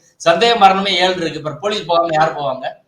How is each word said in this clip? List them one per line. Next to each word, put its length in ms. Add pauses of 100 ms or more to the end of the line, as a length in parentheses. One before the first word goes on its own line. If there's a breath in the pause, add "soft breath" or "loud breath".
(160 soft breath)
சந்தேக 400
மரணமே 400
ஏழு 200
இருக்கு, 200
அப்புறம் 220
போலீஸ் 280
போகாம 240
யார் 260
போவாங்க? 360 (160)